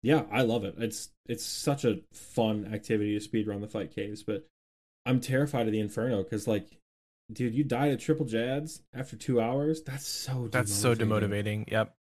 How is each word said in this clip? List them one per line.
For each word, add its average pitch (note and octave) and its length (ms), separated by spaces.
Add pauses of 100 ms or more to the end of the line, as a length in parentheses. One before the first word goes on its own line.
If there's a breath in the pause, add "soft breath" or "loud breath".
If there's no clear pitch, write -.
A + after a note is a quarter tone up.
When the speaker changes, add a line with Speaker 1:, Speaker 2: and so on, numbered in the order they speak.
Speaker 1:
Yeah, C#3+ 280
I A#2+ 120
love A2+ 220
it. G2 120
It's, - 340 (160)
it's A#2+ 180
such - 400
a G#2 260
fun G#2+ 600
activity G#2 440
to G#2 120
speedrun G#2 320
the G#2 80
fight G#2 220
caves, G#2 300
but G2+ 260 (580)
I'm B2+ 160
terrified C3 440
of A2 60
the G#2+ 80
Inferno G#2+ 440
'cause, G#2 240
like, G#2+ 320 (520)
dude, A#2 240
you D3 80
die C3+ 260
to C3 80
triple D3+ 280
Jads B2+ 580 (100)
after B2 220
two A#2+ 260
hours? C#3+ 420
That's C3+ 220
so B2+ 440
Speaker 2:
That's G#2+ 240
so A#2 200
Speaker 1:
demotivating. G#2+ 720
Speaker 2:
demotivating. - 60
Yep. A2 260 (120)